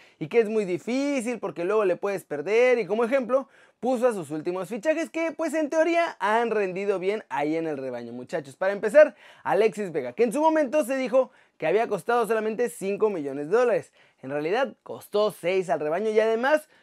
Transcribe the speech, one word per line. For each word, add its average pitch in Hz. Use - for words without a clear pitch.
y 160
que 233
es 220
muy 220
difícil 240
porque 170
luego 214
le 180
puedes 196
perder, 220
y 208
como 214
ejemplo 254
puso 247
a 240
sus 160
últimos 175
fichajes 294
que, 330
pues, 320
en 311
teoría 330
han 226
rendido 202
bien 196
ahí 151
en 165
el 151
rebaño, 123
muchachos. 131
Para 196
empezar, 220
Alexis 196
Vega, 127
que 220
en 226
su 294
momento 302
se 262
dijo 262
que 156
había 208
costado 226
solamente 220
cinco 202
millones 147
de 208
dólares. 226
En 131
realidad 196
costó 202
seis 180
al 160
rebaño 175
y 214
además 233